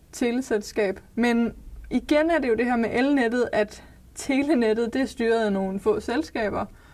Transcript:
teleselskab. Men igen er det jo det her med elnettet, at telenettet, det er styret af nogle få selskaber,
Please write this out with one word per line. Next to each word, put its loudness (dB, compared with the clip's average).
teleselskab. -2
Men 2
igen 2
er 4
det -2
jo 2
det 2
her 0
med 2
elnettet, 2
at -2
telenettet, 0
det 0
er 0
styret 0
af 0
nogle -2
få 2
selskaber, -2